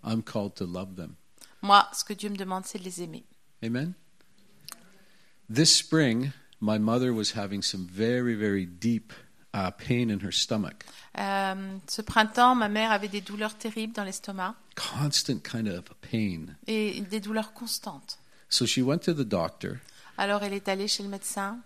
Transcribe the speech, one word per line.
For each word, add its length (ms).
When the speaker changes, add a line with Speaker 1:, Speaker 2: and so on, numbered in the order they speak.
Speaker 1:
I'm 160
called 340
to 100
love 300
them. 180
Speaker 2:
Moi, 320
ce 100
que 100
Dieu 160
me 60
demande, 300
c'est 140
de 40
les 180
aimer. 220
Speaker 1:
Amen. 300
This 220
spring, 560
my 160
mother 360
was 220
having 260
some 260
very, 480
very 300
deep, 480
uh, 180
pain 380
in 160
her 60
stomach. 540
Speaker 2:
Euh, 600
ce 140
printemps, 540
ma 140
mère 220
avait 160
des 140
douleurs 360
terribles 360
dans 100
l'estomac. 520
Speaker 1:
Constant 680
kind 240
of 180
pain. 460
Speaker 2:
Et 340
des 180
douleurs 340
constantes. 680
Speaker 1:
So 160
she 140
went 200
to 140
the 140
doctor. 500
Speaker 2:
Alors, 260
elle 100
est 140
allée 200
chez 160
le 60
médecin. 560